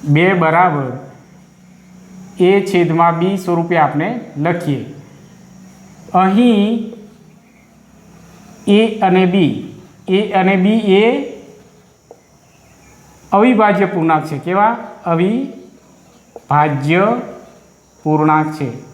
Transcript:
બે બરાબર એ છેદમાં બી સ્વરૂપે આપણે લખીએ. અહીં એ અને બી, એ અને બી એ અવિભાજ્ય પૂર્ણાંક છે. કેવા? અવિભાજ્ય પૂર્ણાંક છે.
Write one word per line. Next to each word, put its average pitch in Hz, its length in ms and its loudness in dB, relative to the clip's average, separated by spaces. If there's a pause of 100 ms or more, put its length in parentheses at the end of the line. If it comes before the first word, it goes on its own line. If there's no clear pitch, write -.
(140)
બે 160 200 4
બરાબર 165 520 2 (1600)
એ 185 60 4 (180)
છેદમાં 170 500 2
બી 190 220 0
સ્વરૂપે 170 360 -2
આપણે 151 300 0 (380)
લખીએ. 156 380 -2 (1400)
અહીં 208 480 2 (2000)
એ - 20 6 (280)
અને 185 160 4 (100)
બી, 156 200 2 (540)
એ 185 120 2 (200)
અને 190 240 2
બી 214 180 2 (200)
એ - 20 4 (2250)
અવિભાજ્ય 208 560 2
પૂર્ણાંક 165 420 0
છે. 143 160 -8
કેવા? 202 280 0 (380)
અવિભાજ્ય 165 1900 -4 (1000)
પૂર્ણાંક 156 540 0
છે. 135 120 -6 (240)